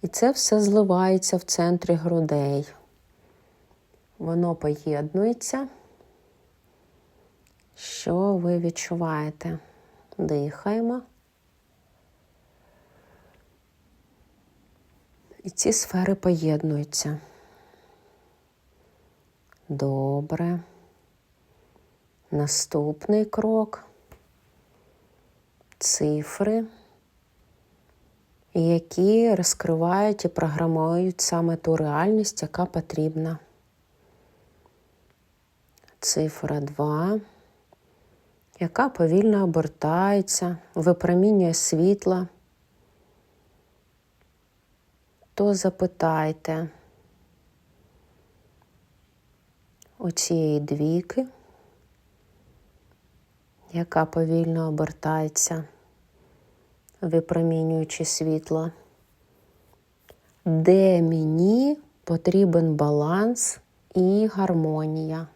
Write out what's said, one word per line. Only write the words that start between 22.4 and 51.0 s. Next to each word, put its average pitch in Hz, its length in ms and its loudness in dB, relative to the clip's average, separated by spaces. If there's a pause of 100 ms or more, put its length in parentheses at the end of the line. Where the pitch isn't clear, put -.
крок. 214 580 -2 (1900)
Цифри, 156 880 -2 (1900)
які 180 840 2
розкривають 180 920 0
і - 20 0
програмують 165 920 0
саме 170 340 0
ту 160 200 0
реальність, 165 680 0
яка 175 240 -4
потрібна. 160 760 -4 (2500)
Цифра 151 600 -4
два, 151 600 -2 (1400)
яка 233 300 0
повільно 196 540 2
обертається, 175 1120 0 (180)
випромінює 180 800 4
світла. 180 760 2 (3000)
То 202 200 2
запитайте 160 1160 -2 (3250)
у 190 140 -6
цієї 156 480 0
двійки, 160 680 -2 (2500)